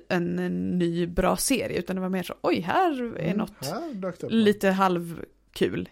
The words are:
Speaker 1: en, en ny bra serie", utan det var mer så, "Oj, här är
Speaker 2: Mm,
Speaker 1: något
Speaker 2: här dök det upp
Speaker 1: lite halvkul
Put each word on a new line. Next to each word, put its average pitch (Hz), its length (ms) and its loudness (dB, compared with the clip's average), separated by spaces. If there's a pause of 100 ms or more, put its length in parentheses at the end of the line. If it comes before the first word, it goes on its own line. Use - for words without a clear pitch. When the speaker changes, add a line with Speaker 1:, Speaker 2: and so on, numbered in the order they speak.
Speaker 1:
en, 175 300 0
en 180 400 0
ny 170 280 2
bra 180 300 2
serie", - 420 0
utan 185 160 -4
det 185 60 -4
var 185 80 -2
mer 185 140 0
så, - 180 -10
"Oj, 311 180 2
här 302 320 2 (260)
är - 60 -4
Speaker 2:
Mm, 180 140 0
Speaker 1:
något - 280 -4
Speaker 2:
här 262 280 -6
dök 185 260 -6
det - 80 -8
upp - 60 -4
Speaker 1:
lite 208 360 4
halvkul 175 1200 0